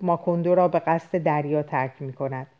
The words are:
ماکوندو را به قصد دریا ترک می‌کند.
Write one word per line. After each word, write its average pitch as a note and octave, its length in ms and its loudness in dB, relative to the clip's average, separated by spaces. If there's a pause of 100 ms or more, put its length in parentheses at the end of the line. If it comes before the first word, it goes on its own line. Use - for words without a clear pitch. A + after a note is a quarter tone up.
ماکوندو F3 540 0
را F3+ 120 6
به E3+ 120 0
قصد E3 380 0
دریا D3+ 460 0
ترک C3+ 360 -4
می‌کند. C3+ 480 -8 (120)